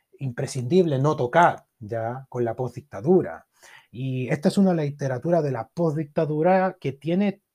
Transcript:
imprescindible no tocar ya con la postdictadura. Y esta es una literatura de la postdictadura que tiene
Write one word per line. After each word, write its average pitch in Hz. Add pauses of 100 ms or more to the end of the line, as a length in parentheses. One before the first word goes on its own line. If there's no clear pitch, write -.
(200)
imprescindible 135
no 151
tocar 151 (120)
ya 117
con 123
la 113
postdictadura. 120 (460)
Y 127
esta -
es 190
una 185
literatura 143
de 147
la 117
postdictadura 160
que 135
tiene 190 (140)